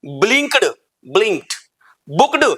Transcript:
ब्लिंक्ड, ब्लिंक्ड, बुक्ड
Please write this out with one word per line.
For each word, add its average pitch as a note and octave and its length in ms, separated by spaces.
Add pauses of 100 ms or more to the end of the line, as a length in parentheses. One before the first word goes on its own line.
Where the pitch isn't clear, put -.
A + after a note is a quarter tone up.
ब्लिंक्ड, A3+ 600 (420)
ब्लिंक्ड, F3 460 (560)
बुक्ड C#4 360 (140)